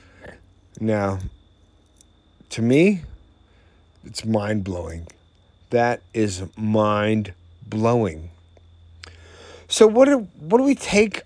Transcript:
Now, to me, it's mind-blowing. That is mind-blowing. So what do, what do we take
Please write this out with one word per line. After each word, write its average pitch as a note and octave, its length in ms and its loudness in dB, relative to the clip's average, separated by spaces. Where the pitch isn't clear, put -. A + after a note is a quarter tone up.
Now, G2+ 400 -2
to - 120 -8
me, D#3+ 400 4
it's - 200 -14
mind-blowing. F#2+ 840 -4
That A#2+ 320 0
is G2+ 300 -2
mind-blowing. G#2+ 1700 -2
So - 180 6
what A#3 180 6
do, C4 220 0
what E3 180 0
do C4 60 4
we C#4 120 2
take G#3 500 0